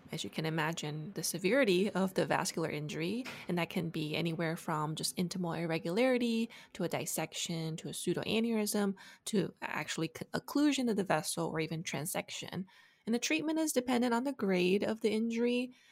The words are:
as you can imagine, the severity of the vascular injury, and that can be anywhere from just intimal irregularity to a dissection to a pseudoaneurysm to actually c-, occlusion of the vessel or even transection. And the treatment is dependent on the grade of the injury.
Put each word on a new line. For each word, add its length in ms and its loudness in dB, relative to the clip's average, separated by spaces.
as 140 -6
you 40 -6
can 160 -4
imagine, 680 -2
the 100 -8
severity 680 4
of 220 2
the 120 4
vascular 440 0
injury, 560 -4
and 100 2
that 120 0
can 180 -2
be 300 -2
anywhere 400 0
from 380 -2
just 200 -4
intimal 420 -2
irregularity 920 2
to 100 -2
a 60 0
dissection 880 -4
to 100 -10
a 60 -8
pseudoaneurysm 1040 0
to 340 0
actually 520 -4
c-, 200 -10
occlusion 560 2
of 80 2
the 80 0
vessel 420 0
or 140 -2
even 220 -4
transection. 800 -6
And 100 0
the 40 2
treatment 400 0
is 120 2
dependent 420 2
on 120 0
the 80 -2
grade 500 4
of 160 -2
the 100 2
injury. 640 2